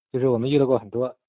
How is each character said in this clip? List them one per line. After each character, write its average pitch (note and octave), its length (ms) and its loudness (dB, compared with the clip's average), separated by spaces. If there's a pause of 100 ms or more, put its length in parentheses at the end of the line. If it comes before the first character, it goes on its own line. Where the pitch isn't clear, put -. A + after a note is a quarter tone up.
(120)
就 C3 80 -4
是 C3 80 0
我 B2 100 2
们 A#2+ 120 -2
遇 D3 80 2
到 C#3 80 4
过 B2+ 140 2
很 A2 100 -14
多， A#2+ 260 -6 (140)